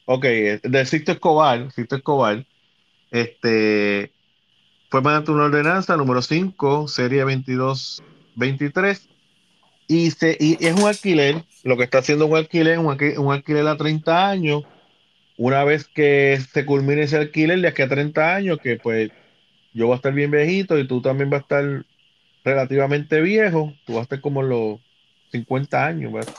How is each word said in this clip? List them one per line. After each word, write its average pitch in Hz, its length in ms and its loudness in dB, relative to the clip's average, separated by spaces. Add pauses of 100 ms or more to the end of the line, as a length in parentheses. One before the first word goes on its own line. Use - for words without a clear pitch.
ok, 131 200 -2
eh, 107 360 0
del 127 240 0
Sixto 156 280 -2
Escobar, 143 580 2
Sixto 123 240 -6
Escobar, 131 500 0 (640)
este, 107 1000 0 (800)
fue 131 120 0
mediante 151 300 0
una 147 140 2
ordenanza 160 500 0
número 127 260 0
cinco, 151 680 -2
serie 135 340 0
veintidós 131 800 -4 (320)
veintitrés, 143 720 -2 (800)
y 165 240 2
se, 165 280 0
y 156 260 2
es 165 80 2
un 202 140 4
alquiler, 165 560 0 (200)
lo 127 140 2
que 123 60 0
está 131 160 2
haciendo 151 260 2
un 156 100 2
alquiler, 160 440 2
un 160 80 0
alqui-, 143 300 -2
un 139 140 0
alquiler 147 360 0
a 151 100 0
treinta 156 520 0
años. 151 340 -2 (720)
Una 135 280 0
vez 147 220 0
que 143 540 2 (120)
se 143 140 -2
culmine 139 380 2
ese 147 140 0
alquiler, 156 420 0
de 175 80 2
aquí - 140 -2
a 131 80 0
treinta 151 460 0
años, 190 240 -2
que, 120 180 -4
pues, 113 340 -2 (600)
yo 113 140 0
voy 123 60 2
a - 40 2
estar 135 160 -4
bien 143 180 0
viejito 165 460 0
y 135 100 -2
tú 127 140 -2
también 135 280 -2
vas 143 100 0
a - 20 -4
estar 143 440 -2 (600)
relativamente 139 760 0
viejo, 170 520 0 (120)
tú 120 80 -8
vas 113 80 -2
a - 20 -8
estar 139 180 -10
como 139 200 -2
en 131 80 -2
los 110 300 -2 (520)
cincuenta 131 540 -4
años, 147 280 -6
¿verdad? 110 260 -8